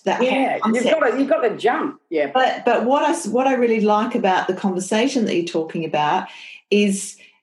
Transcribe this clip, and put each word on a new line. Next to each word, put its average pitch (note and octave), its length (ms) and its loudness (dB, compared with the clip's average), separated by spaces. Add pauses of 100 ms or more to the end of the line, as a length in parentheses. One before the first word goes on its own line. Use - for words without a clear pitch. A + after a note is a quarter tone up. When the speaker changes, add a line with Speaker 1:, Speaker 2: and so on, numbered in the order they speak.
Speaker 1:
that G3 120 0
whole B3 100 0
Speaker 2:
Yeah, C4 280 0
you've - 60 -6
Speaker 1:
concept. A#3+ 380 2
Speaker 2:
got C4 140 2
a, B3+ 60 -2
you've C#4 100 0
got D#4+ 120 2
the G#3+ 160 0
jump. A#3+ 420 -2 (100)
Yeah. D3 220 -2
Speaker 1:
But, B3+ 340 0
but A3 200 2
what C#4+ 180 2
I D4 80 2
s-, - 160 -4
what B3 200 0
I C4+ 80 2
really A3+ 260 2
like G#3 320 2
about F#3+ 340 0
the F#3+ 60 -2
conversation G#3+ 720 -2
that F#3 100 -2
you're F3 100 -2
talking D#3+ 400 -4
about D#3 420 -2 (420)
is G3+ 480 0 (240)